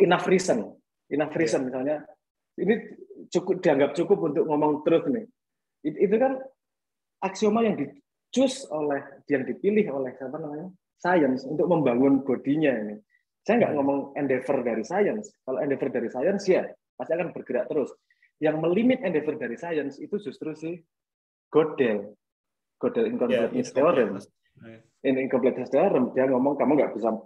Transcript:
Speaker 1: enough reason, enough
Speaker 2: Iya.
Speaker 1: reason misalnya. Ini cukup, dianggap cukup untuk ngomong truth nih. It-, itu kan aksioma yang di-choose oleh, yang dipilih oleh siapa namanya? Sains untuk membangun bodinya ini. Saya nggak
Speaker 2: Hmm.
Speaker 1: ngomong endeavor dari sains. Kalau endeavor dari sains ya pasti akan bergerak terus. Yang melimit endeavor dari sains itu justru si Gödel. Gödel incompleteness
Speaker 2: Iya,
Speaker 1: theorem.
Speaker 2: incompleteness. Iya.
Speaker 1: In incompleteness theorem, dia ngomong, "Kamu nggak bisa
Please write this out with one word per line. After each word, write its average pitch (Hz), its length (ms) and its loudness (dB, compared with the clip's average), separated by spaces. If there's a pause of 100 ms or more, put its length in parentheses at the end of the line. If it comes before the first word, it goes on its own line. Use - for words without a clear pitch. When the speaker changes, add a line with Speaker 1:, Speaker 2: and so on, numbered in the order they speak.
Speaker 1:
enough 175 240 4
reason, 170 480 0 (380)
enough 147 180 0
Speaker 2:
Iya. - 140 -4
Speaker 1:
reason 156 240 0
misalnya. 135 340 -4 (560)
Ini 190 160 2 (560)
cukup, 180 320 -2
dianggap 139 320 2
cukup 165 380 0
untuk 156 160 0
ngomong 151 340 0
truth 165 240 2
nih. 117 220 -4 (580)
It-, 151 120 -6 (100)
itu 202 100 2
kan 262 220 0 (840)
aksioma 208 400 0
yang 202 160 0
di-choose - 880 -4
oleh, 147 320 -2 (320)
yang 127 160 0
dipilih 180 480 0
oleh 131 220 -4
siapa 139 240 -10
namanya? 151 260 -10 (320)
Sains 147 480 2
untuk 156 240 0
membangun 135 560 4
bodinya 139 480 0
ini. 107 240 -6 (480)
Saya 220 160 4
nggak - 80 2
Speaker 2:
Hmm. 151 80 0
Speaker 1:
ngomong 139 200 2 (200)
endeavor 135 380 0 (100)
dari 113 160 -2
sains. 165 480 -2 (160)
Kalau 131 160 -4
endeavor 139 240 -2
dari 120 240 -4
sains 190 320 -2
ya 151 240 2 (320)
pasti 156 160 -4
akan 170 160 -4
bergerak 123 400 -4
terus. 151 220 -2 (500)
Yang 151 160 2
melimit 214 400 2
endeavor 151 400 -2
dari 117 160 -6
sains 147 400 -6
itu 151 240 -8
justru 143 400 -10
si 165 160 -8 (720)
Gödel. 139 720 0 (600)
Gödel 117 280 0
incompleteness 120 600 -2
Speaker 2:
Iya, - 60 -20
Speaker 1:
theorem. 131 340 4
Speaker 2:
incompleteness. 95 180 -8 (320)
Iya. 113 200 -20 (220)
Speaker 1:
In 135 160 0
incompleteness 131 520 0
theorem, 139 420 2
dia 127 160 2
ngomong, 135 280 2
"Kamu 135 200 2
nggak 120 160 2
bisa 110 200 -2 (140)